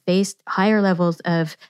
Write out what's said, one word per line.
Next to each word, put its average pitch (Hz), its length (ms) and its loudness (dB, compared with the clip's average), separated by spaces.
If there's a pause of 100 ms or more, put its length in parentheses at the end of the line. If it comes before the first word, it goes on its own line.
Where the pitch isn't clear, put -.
faced 190 400 0
higher 208 340 2
levels 175 400 0
of 165 360 -2 (120)